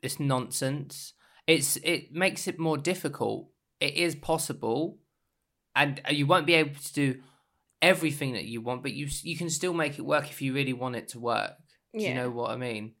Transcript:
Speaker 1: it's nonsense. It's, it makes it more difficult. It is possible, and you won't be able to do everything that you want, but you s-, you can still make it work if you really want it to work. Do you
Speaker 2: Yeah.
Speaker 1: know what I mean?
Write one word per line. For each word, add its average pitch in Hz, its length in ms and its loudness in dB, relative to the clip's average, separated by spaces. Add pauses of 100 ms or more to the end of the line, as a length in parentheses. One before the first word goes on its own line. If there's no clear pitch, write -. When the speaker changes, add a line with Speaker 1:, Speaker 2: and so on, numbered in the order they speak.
Speaker 1:
it's - 180 -6
nonsense. 139 920 -2 (320)
It's, 156 380 6
it - 280 0
makes 170 360 0
it 175 100 -4
more 160 180 2 (160)
difficult. 113 600 -4 (280)
It 143 140 0
is 165 220 2
possible, 151 840 -2 (800)
and 143 340 2
you 143 160 2
won't 160 220 6
be 170 80 6
able 151 240 4
to - 140 -12
do 135 280 2 (640)
everything 151 500 2
that 90 120 -4
you 113 160 -6
want, 123 200 -4
but 131 120 -6
you 143 120 -6
s-, 143 180 -6
you 160 140 -6
can 170 140 -2
still 180 240 0
make 147 240 0
it - 140 -6
work 147 180 2
if - 100 -10
you 135 140 -2
really 135 180 0
want 123 220 -4
it 113 140 -8
to 120 100 -14
work. 113 340 0 (400)
Do 220 80 -6
you 202 80 0
Speaker 2:
Yeah. 127 140 -2
Speaker 1:
know 123 80 -2
what 117 180 -2
I 117 80 -4
mean? 110 420 -6